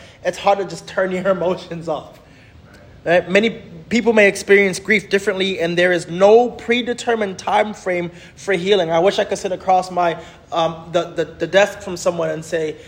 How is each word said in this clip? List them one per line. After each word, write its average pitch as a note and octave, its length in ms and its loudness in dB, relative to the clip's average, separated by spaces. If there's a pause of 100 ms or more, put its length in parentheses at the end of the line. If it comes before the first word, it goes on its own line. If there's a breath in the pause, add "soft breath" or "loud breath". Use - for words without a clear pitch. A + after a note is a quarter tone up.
(240 loud breath)
it's F3+ 140 -4
hard G3 220 2
to F#3+ 60 -6
just E3 220 -12
turn F#3+ 240 -2
your F#3 160 -4
<laughs> - 0 -
emotions E3+ 600 -4
off. - 320 -10 (840 loud breath)
Right? E3+ 260 2
Many G3+ 320 2 (260)
people A#3 240 2
may G#3+ 160 6
experience G3 520 2
grief G#3 300 -2
differently, F#3+ 520 -2
and F3 160 -2
there F3+ 160 2
is E3 160 -4
no G#3+ 400 6
predetermined A#3 880 -4
time G#3+ 360 0
frame F3 380 -4 (240 loud breath)
for - 160 -6
healing. F3+ 400 0
I E3 80 2
wish G3 180 2
I G#3 60 0
could G3 140 -4
sit F#3+ 160 -6
across F3+ 360 0
my, F3 320 -2 (300 loud breath)
um, E3 400 -4
the, E3+ 200 -2
the, D#3+ 120 -4
the - 240 -8
desk G3 320 2
from F#3 160 -10
someone E3+ 360 -2
and D#3+ 120 -8
say, D#3 320 -6 (120)